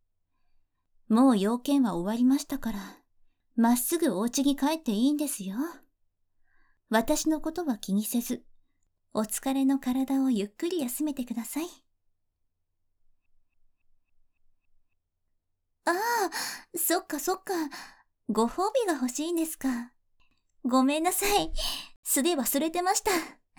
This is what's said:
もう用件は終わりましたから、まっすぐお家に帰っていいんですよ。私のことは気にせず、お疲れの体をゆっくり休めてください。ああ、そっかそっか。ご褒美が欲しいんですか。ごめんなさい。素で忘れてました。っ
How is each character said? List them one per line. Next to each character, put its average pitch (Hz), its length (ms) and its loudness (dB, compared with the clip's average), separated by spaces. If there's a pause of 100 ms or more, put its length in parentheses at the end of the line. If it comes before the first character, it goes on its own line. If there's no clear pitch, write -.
(1080)
も 247 220 6
う 220 80 4
用 220 220 0
件 285 220 2
は 202 120 2
終 170 120 -2
わ 214 100 -2
り 240 80 4
ま 269 140 6
し - 80 -6
た 277 120 -6
か 226 140 -4
ら、 196 260 -10 (560)
ま 226 200 6
っ - 20 2
す 330 220 -2
ぐ 254 200 2
お 202 40 -2
家 247 200 0
に 277 140 4
帰 294 180 2
っ 320 80 -6
て - 80 -2
い 220 180 4
い 294 40 4
ん 294 40 0
で 294 120 -2
す - 160 -8
よ。 190 120 -6 (1300)
私 226 400 2
の 311 120 2
こ 320 120 -4
と 359 120 -6
は 247 140 -2
気 - 140 -6
に 208 120 0
せ 240 160 -2
ず、 - 240 -6 (680)
お - 80 -2
疲 269 340 -2
れ 269 100 2
の 269 140 4
体 269 440 0
を 262 80 2
ゆ 202 160 0
っ - 20 -10
く 330 200 -6
り 349 120 -2
休 262 240 -4
め 302 100 -2
て 254 100 -4
く 247 100 -8
だ 226 100 -6
さ 294 180 -6
い。 359 60 -6 (4000)
あ 320 80 2
あ、 440 380 0 (460)
そ 339 240 0
っ - 60 -18
か - 140 -6
そ 370 140 0
っ - 100 -10
か。 403 80 -6 (760)
ご 220 200 2
褒 392 240 -2
美 480 140 0
が 349 80 0
欲 254 140 -2
し 247 120 -6
い 330 120 -4
ん 339 40 0
で 320 80 0
す 311 120 -8
か。 240 360 -4 (720)
ご 262 180 2
め 285 160 2
ん 320 60 -2
な 370 80 2
さ 403 140 -2 (120)
い。 320 140 -2 (500)
素 - 200 0
で 349 120 2
忘 277 240 0
れ 320 140 -2
て 349 100 -2
ま 370 120 2
し - 80 -2
た。 392 120 2
っ - 20 2 (420)